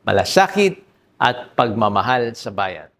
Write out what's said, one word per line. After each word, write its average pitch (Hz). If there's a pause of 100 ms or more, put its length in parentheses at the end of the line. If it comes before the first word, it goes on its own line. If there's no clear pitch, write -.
malasakit, 185 (400)
at 123
pagmamahal 113
sa -
bayan. 92 (100)